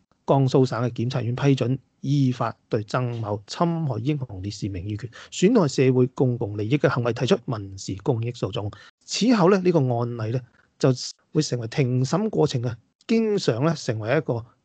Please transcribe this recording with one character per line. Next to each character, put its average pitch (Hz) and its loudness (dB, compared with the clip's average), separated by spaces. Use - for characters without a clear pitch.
江 139 4
蘇 131 4
省 117 -2
嘅 123 0
檢 120 -4
察 131 -4
院 120 -4
批 139 2
准 127 0
依 135 2
法 120 -4
對 110 -2
曾 120 -4
某 104 -4
侵 170 -2
害 123 -4
英 143 -2
雄 101 -10
烈 101 -6
士 107 -6
名 92 -8
譽 104 -6
權、 120 -12
損 220 4
害 160 6
社 131 4
會 127 4
公 123 0
共 104 -6
利 104 -4
益 143 2
嘅 143 4
行 120 0
為 120 0
提 131 -4
出 196 2
民 98 -8
事 - -10
公 113 0
益 120 -6
訴 104 -6
訟。 101 -6
此 247 2
後 180 6
呢， 202 6
呢 180 2
個 165 4
案 120 0
例 110 -4
呢， 131 -2
就 139 4
會 160 2
成 131 -2
為 113 -6
庭 127 0
審 196 0
過 156 2
程 123 -4
啊， 117 -6
經 220 2
常 127 0
呢， 165 2
成 117 -6
為 113 0
一 160 0
個 120 -4